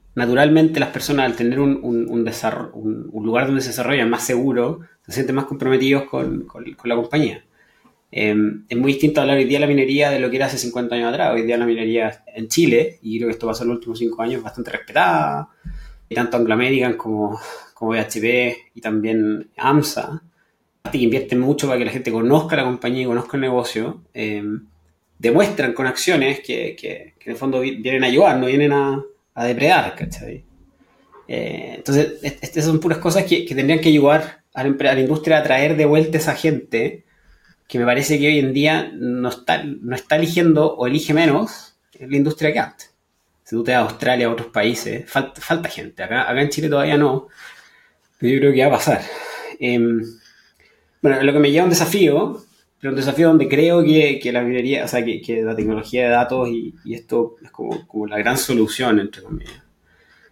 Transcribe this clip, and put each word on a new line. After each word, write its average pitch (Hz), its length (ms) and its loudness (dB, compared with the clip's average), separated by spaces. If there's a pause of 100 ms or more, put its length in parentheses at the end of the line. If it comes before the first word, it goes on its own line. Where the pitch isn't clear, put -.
(140)
naturalmente 151 640 4
las 135 120 -2
personas 135 360 -2
al 117 100 -2
tener 120 240 0
un, 139 220 2
un, 117 260 -2
un 117 160 -2
desarro-, 113 500 -6
un, 110 380 -8
un 107 140 -8
lugar 117 200 0
donde 135 140 0
se 127 80 -6
desarrollan 123 400 -2
más 117 160 -2
seguro, 123 560 0 (240)
se 113 80 -16
sienten 131 220 -2
más 135 120 -2
comprometidos 135 580 0
con, 131 420 -6
con, - 260 -18
con - 160 -10
la 120 60 0
compañía. 117 500 -2 (720)
Em, 107 540 0
es 120 80 -8
muy 139 160 2
distinto 147 300 2
hablar 139 160 2
hoy 131 80 4
día 139 120 2
de 147 40 2
la 147 40 4
minería 143 440 2
de 135 100 0
lo 127 80 0
que 127 80 -2
era 135 80 0
hace 135 140 -4
cincuenta 120 380 -4
años 117 120 -2
atrás. 131 240 0
Hoy 113 140 0
día 117 100 0
la 120 80 0
minería 113 600 0
en 110 200 -12
Chile, 139 540 2
y 110 160 -8
creo 117 120 -2
que 113 40 -2
esto 113 140 -8
pasó 113 160 -4
en 117 80 0
los 120 80 -4
últimos 117 200 -10
cinco 113 220 -4
años, 120 160 -4
es 117 60 -8
bastante 110 280 -12
respetada. 156 800 0 (640)
Y - 40 -8
tanto 117 220 -2
Anglo 117 160 2
American 123 460 0
como, 107 420 -4 (320)
como 113 200 -4
B 113 80 0
H 107 200 -6
P 120 360 0 (180)
y - 80 -20
también 107 720 -2
amsa, 147 640 -2 (720)
que 143 60 -2
invierten 123 420 0
mucho 143 260 0
para 127 120 0
que 120 80 -2
la 104 40 -4
gente 120 220 -6
conozca 143 420 2
la 139 100 0
compañía 127 400 -4
y - 20 -4
conozca 120 320 -4
el - 20 -2
negocio, 123 640 -4 (100)
em, 107 540 -8 (520)
demuestran 135 540 2
con 131 140 -4
acciones 135 540 0
que, 117 380 -8
que, - 400 -14
que - 120 -14
en - 20 -8
el 113 40 -10
fondo 135 240 -4
vi-, 131 160 -4
vienen 131 280 0
a 131 40 4
ayudar, 131 280 6
no 127 80 0
vienen 143 300 4
a, 139 280 0 (300)
a 120 140 -6
depredar, 135 500 2
¿cachai? - 480 -12 (800)
Eh, - 500 -8
entonces, - 460 0
est-, - 220 -8
estas 156 220 -2
son 160 120 2
puras 160 200 0
cosas 190 260 0
que, 175 220 0
que 131 80 -8
tendrían 139 260 2
que 160 80 4
ayudar 151 540 4 (100)
a 127 120 -6
la 139 40 0
empre-, 139 220 2
a 135 40 2
la 131 60 2
industria 151 380 2
a 151 40 2
traer 151 360 2
de 151 80 4
vuelta 156 320 4
esa 151 160 -2
gente - 720 -2 (640)
que 127 100 -4
me 120 80 0
parece 139 320 2
que 143 80 2
hoy 151 120 4
en 131 140 2
día 151 400 0
no 123 380 -4
está, 160 340 -4
no 127 320 -8
está - 200 -2
eligiendo 165 580 2
o 123 120 -2
elige 147 280 0
menos 160 640 0 (200)
la 131 200 -6
industria 151 340 0
que 117 60 -2
antes. - 360 -8 (500)
Si - 120 -8
tú 117 80 -2
te 127 80 0
vas 123 80 4
a 113 40 0
Australia, 120 420 0
a 117 40 0
otros 117 180 -6
países, 113 640 -4
fal-, - 240 -4
falta - 360 -6
gente. - 320 -14
Acá, 110 280 -2
acá 131 120 0
en 147 80 0
Chile 156 180 -4
todavía 143 300 2
no, 131 300 0 (920)
pero 123 160 0
yo 135 60 2
creo 143 120 6
que 127 80 4
va 135 60 4
a 135 100 4
pasar. 113 240 0 (580)
Em, 117 440 0 (960)
bueno, 135 220 4
lo 139 100 4
que 147 60 4
me 143 120 6
lleva 156 120 4
a - 20 4
un 180 60 4
desafío, 165 720 2 (360)
pero 139 140 -6
un 135 40 -2
desafío 139 320 2
donde 156 200 6
creo 165 340 4
que, 147 400 4
que 123 100 -2
la 123 100 0
minería, 127 420 0
o - 40 -6
sea, 123 140 -2
que, 113 200 -4
que 117 180 -4
la 110 160 -2
tecnología 110 480 -2
de 120 60 2
datos 123 400 2
y, 117 240 -6 (100)
y 110 80 -12
esto 117 500 -2
es - 80 -20
como, - 360 -10
como 107 200 -8
la 104 120 -6
gran 117 180 0
solución, 113 640 0
entre - 220 -8
comillas, - 400 -14 (680)